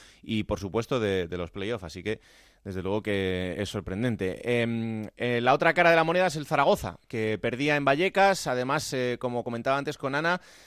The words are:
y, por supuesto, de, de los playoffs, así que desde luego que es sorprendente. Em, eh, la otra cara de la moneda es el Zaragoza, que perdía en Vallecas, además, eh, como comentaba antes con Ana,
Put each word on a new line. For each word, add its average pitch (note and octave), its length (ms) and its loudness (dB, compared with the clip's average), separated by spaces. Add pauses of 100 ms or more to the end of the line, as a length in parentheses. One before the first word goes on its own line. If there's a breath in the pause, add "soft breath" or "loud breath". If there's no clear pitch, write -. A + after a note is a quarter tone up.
(220 loud breath)
y, G#2+ 220 -2
por G2 160 -4
supuesto, A2 420 -2
de, F#2+ 260 0
de F2 100 -6
los F2 140 -6
playoffs, G2+ 320 -6
así E2+ 200 -12
que G#2+ 180 -6 (420 loud breath)
desde F#2+ 180 -6
luego G2+ 220 -2
que F#2 540 -2
es G2+ 100 -4
sorprendente. G#2 960 -4
Em, A2+ 560 -4
eh, A#2+ 240 -2
la B2+ 120 4
otra E3 200 4
cara E3+ 160 6
de E3 80 8
la D#3+ 80 6
moneda F3+ 220 2
es D3+ 100 -4
el D3 80 -8
Zaragoza, C#3+ 520 2 (120)
que A2 280 -2
perdía C3 380 0
en C#3+ 80 0
Vallecas, F#3 640 4
además, C3 460 -2
eh, B2 260 0
como B2 240 -2
comentaba A#2+ 340 -2
antes C#3+ 200 -4
con C#3 180 -4
Ana, E3+ 240 0 (280 loud breath)